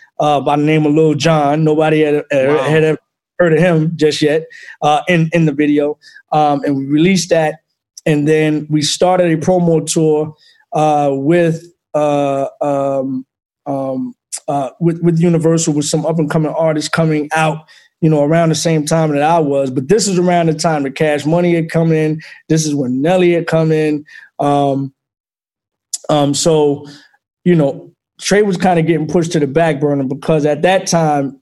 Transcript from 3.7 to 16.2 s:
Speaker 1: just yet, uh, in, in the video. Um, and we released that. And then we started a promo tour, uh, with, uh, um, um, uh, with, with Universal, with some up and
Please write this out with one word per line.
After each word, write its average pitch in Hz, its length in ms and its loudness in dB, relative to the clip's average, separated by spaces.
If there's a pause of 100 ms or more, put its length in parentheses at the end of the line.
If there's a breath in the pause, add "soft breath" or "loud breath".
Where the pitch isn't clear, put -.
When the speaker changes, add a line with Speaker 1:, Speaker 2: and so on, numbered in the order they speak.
Speaker 1:
just 147 260 0
yet, 156 240 2 (360 loud breath)
uh, 151 260 2
in, 165 240 2
in 165 140 2
the 151 80 2
video. 147 440 0 (360 loud breath)
Um, 147 320 2
and 143 120 -2
we 135 80 -6
released 165 440 0
that. 156 320 0 (440)
And 147 220 0
then 156 420 0
we 151 120 0
started 180 500 0
a 160 60 0
promo 165 520 0
tour, 156 460 0 (380 soft breath)
uh, 151 400 0
with, 160 520 0 (280)
uh, 143 540 -2 (120)
um, 139 680 -4 (400)
um, 135 480 -6 (360)
uh, 143 220 -4 (100)
with, 165 200 0
with 170 200 2
Universal, 165 520 2
with 147 120 -2
some 151 200 -2
up 165 140 -2
and 151 100 -2